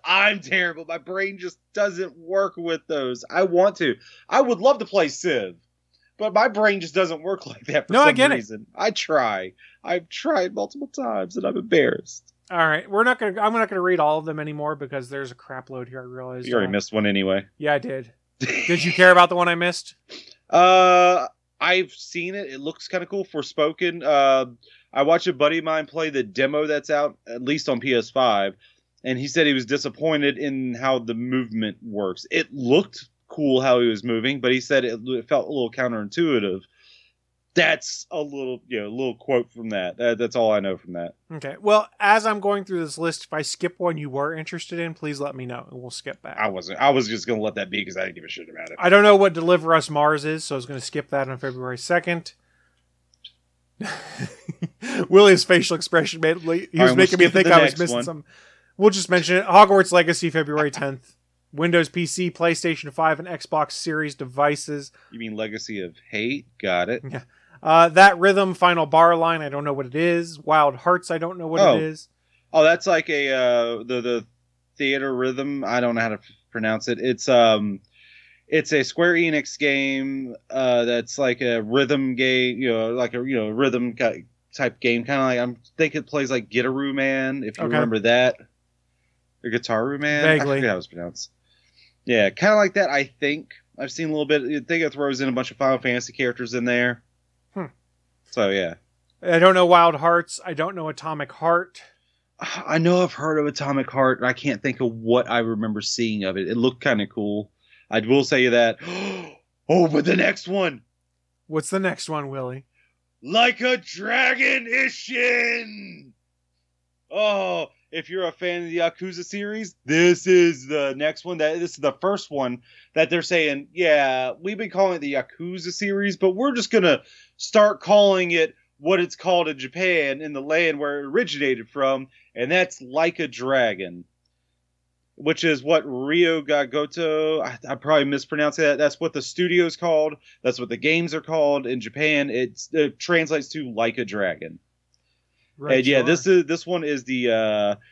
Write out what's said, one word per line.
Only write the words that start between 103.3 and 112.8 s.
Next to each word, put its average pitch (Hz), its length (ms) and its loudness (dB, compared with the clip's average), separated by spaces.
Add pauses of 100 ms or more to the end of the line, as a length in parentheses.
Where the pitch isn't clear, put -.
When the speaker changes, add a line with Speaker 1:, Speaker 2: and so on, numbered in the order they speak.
Speaker 1:
of 147 80 0
Atomic 139 440 -4
Heart, 131 300 2
and 123 60 -2
I 127 60 0
can't - 300 -6
think 139 180 -4
of 120 120 -2
what 113 360 2
I 117 120 0
remember 110 420 -4
seeing 107 420 -4
of 95 140 -4
it. 92 100 -4
It 107 80 -4
looked 127 260 0
kinda 107 260 0
cool. 104 420 -6 (400)
I 110 100 0
will 127 240 2
say 127 240 2
that. 117 320 2
<gasps> 180 560 -10 (320)
Oh, 170 200 4
but 147 180 0
the 185 100 2
next - 320 -2
one! 175 320 -2 (640)
Speaker 2:
What's 156 220 -6
the 190 120 -2
next 190 280 -6
one, 147 220 -8
Willie? 131 340 -10 (580)